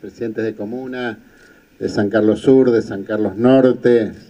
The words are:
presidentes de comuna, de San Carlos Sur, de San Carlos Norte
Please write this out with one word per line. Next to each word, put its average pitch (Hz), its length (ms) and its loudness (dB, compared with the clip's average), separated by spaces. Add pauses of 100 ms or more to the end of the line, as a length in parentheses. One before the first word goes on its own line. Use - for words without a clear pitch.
presidentes 110 420 -8
de 110 80 -4
comuna, 120 640 -10 (640)
de 104 80 -6
San 101 220 -2
Carlos 107 300 2
Sur, 131 300 4
de 113 120 2
San 101 200 -10
Carlos 107 320 -4
Norte 120 800 2 (180)